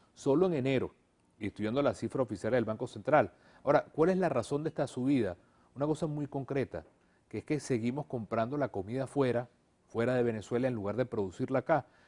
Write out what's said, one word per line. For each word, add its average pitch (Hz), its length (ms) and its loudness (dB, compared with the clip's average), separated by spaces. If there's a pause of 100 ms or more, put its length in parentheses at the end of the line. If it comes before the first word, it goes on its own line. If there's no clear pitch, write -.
(140)
Solo 147 320 4
en 180 80 0
enero. 127 400 0 (440)
Y 104 100 -6
estoy 104 180 -4
dando 123 160 0
la 123 120 2
cifra 131 280 -2
oficial 110 300 -2
del 123 120 2
Banco 110 220 -4
Central. 120 460 2 (320)
Ahora, 143 280 4
¿cuál 160 180 4
es 185 80 2
la 185 100 2
razón 139 340 -2
de 160 60 -4
esta 151 180 -2
subida? 123 500 0 (380)
Una 139 120 -2
cosa 156 200 0
muy 147 220 -4
concreta, 135 560 -4 (440)
que 110 100 -8
es 101 60 -8
que 151 160 -2
seguimos 123 460 -2
comprando 117 500 -2
la 143 120 0
comida 113 380 -6
fuera, 123 420 0 (400)
fuera 120 260 0
de 127 80 4
Venezuela, 120 460 0
en 123 60 -2
lugar 104 220 -4
de 127 80 2
producirla 120 560 -2
acá. 147 260 2 (220)